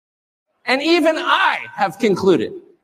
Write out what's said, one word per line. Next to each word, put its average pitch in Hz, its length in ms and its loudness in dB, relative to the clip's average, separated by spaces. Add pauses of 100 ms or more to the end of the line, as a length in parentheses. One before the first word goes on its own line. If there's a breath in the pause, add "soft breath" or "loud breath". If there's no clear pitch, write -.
(640)
And 262 180 0
even 320 340 2
I 349 420 0 (140)
have 196 240 -4
concluded 180 560 0 (300)